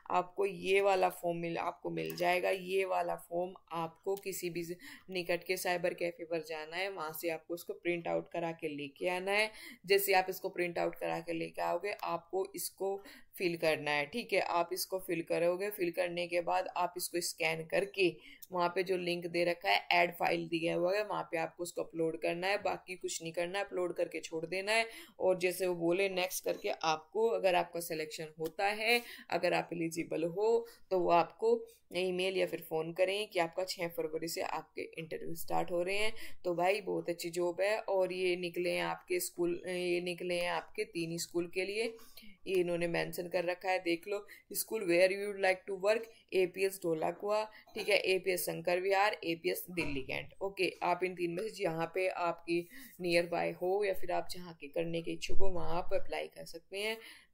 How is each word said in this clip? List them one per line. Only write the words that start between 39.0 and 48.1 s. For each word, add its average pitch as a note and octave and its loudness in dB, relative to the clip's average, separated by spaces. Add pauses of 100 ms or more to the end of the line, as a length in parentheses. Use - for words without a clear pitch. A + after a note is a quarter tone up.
स्कूल, F3 -2
ये F3+ -2
निकले F3 -4
हैं F3 0
आपके - -4
तीन E3+ -4
स्कूल E3+ -4
के F#3+ -2
लिए, A3 -4 (520)
ये F#3+ 0
इन्होंने F3 2
मेंशन E3 -2
कर F3 -2
रखा F3+ -2
है, F#3 2
देख E3+ -2
लो। G3+ -4 (260)
"School G#3+ -4
where F3+ 6
you G3+ -4
would G3 -4
like F#3 0
to F#3+ -4
work, A3+ 2 (280)
एपीएस F#3+ 0
ढोलक E3+ -2
हुआ, G#3+ 0
ठीक - -8
है, G3+ 8
एपीएस F#3 0